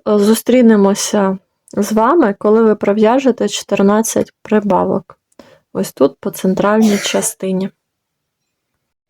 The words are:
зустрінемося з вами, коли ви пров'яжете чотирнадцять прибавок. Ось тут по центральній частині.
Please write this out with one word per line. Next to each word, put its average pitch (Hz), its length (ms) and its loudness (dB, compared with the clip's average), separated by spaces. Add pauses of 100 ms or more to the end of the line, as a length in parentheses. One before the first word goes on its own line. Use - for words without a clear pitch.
зустрінемося 208 1300 2 (340)
з 202 200 -4
вами, 226 460 2
коли 220 240 2
ви 220 120 2
пров'яжете 220 760 0
чотирнадцять 208 840 -2 (100)
прибавок. 190 760 -2 (540)
Ось - 200 -8
тут - 280 0
по 202 100 -8
центральній 202 680 0
частині. 190 720 -6 (1400)